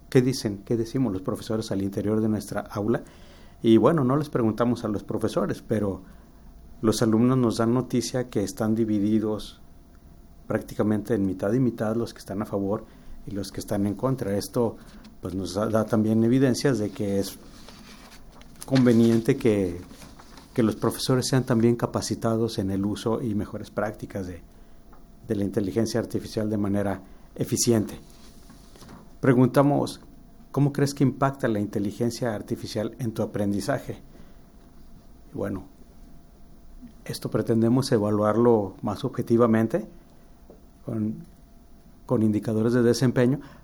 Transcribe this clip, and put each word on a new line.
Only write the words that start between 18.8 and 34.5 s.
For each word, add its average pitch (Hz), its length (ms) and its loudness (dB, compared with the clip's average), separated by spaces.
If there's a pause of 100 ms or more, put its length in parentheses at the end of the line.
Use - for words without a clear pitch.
que, 98 460 0 (720)
que 120 100 2
los 107 120 2
profesores 120 520 -2
sean 131 160 2
también 117 320 2
capacitados 113 840 -2
en 95 120 -2
el 98 140 -2
uso 107 360 -2
y 113 120 -4
mejores 101 380 -6
prácticas 104 560 -6
de, 92 140 -14 (840)
de 110 80 -2
la 101 100 0
inteligencia 110 560 0
artificial 107 480 -4
de 107 80 -2
manera 101 440 -2 (320)
eficiente. 113 640 0 (1200)
Preguntamos, 127 800 4 (500)
¿cómo 139 220 2
crees 139 200 0
que 143 120 2
impacta 135 420 0
la 104 140 0
inteligencia 107 720 -2
artificial 107 640 -6
en 113 140 -4
tu - 80 -4
aprendizaje? 101 800 -4 (1300)